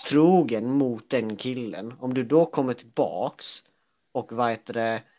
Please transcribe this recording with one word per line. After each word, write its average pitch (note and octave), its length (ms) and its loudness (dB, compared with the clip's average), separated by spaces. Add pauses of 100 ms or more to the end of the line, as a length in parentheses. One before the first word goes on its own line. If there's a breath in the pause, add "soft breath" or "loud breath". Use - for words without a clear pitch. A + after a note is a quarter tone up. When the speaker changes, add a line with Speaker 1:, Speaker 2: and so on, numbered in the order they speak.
Speaker 1:
har - 60 -8
Speaker 2:
trogen C#3+ 600 4
mot C3 400 0
den A2 260 -2
killen. A#2 640 -8
Om B2+ 140 -4
du C3 100 0
då D3+ 220 4
kommer C3 280 -2
tillbaks A2+ 880 -6 (500)
och, A#2+ 200 -8
vad A#2 180 0
heter A#2 240 -8
det, A2+ 280 -2 (160)